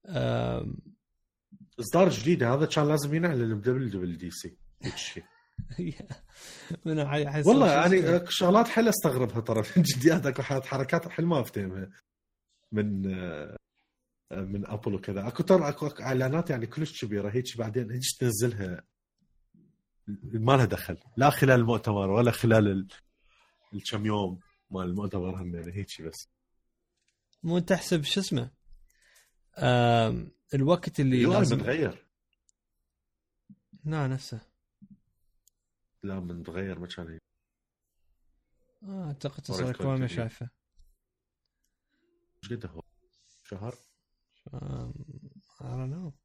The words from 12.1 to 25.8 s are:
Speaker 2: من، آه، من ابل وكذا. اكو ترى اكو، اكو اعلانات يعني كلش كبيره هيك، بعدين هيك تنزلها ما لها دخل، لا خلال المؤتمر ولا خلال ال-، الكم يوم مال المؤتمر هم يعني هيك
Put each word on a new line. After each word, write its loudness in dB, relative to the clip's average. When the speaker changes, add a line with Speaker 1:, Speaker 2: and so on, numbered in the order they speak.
Speaker 2:
من، -2
آه، -8
من -6
ابل -4
وكذا. -6
اكو -4
ترى 4
اكو، -6
اكو -10
اعلانات -2
يعني -4
كلش -8
كبيره -4
هيك، -4
بعدين -4
هيك -6
تنزلها -2
ما 0
لها 8
دخل، -4
لا 6
خلال 6
المؤتمر 2
ولا 4
خلال 6
ال-، -2
الكم -6
يوم -2
مال -6
المؤتمر -4
هم -8
يعني -12
هيك -10